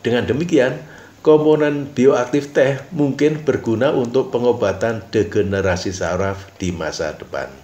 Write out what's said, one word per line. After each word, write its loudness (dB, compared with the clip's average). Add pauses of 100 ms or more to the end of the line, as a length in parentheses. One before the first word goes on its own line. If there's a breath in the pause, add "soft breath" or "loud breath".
Dengan 0
demikian, 0 (400 loud breath)
komponen 2
bioaktif 2
teh 2 (160)
mungkin 0
berguna 0
untuk -2
pengobatan -2
degenerasi 0
saraf -4
di -4
masa -6
depan. -10 (120)